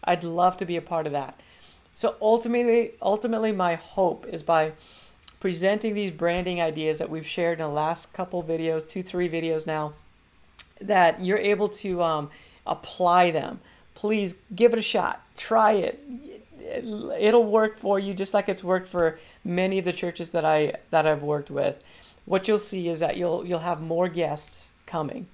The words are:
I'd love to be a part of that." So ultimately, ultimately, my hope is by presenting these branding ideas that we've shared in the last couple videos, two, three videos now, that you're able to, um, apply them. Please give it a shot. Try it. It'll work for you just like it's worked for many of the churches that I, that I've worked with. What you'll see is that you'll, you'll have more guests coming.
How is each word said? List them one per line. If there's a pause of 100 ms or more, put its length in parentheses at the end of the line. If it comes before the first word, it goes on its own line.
I'd
love
to
be
a
part
of
that." (540)
So
ultimately,
ultimately,
my
hope
is
by (680)
presenting
these
branding
ideas
that
we've
shared
in
the
last
couple
videos,
two,
three
videos
now, (840)
that
you're
able
to,
um, (360)
apply
them. (340)
Please (180)
give
it
a
shot. (140)
Try
it. (1160)
It'll
work
for
you
just
like
it's
worked
for (260)
many
of
the
churches
that
I, (160)
that
I've
worked
with. (420)
What
you'll
see
is
that
you'll,
you'll
have
more
guests (160)
coming.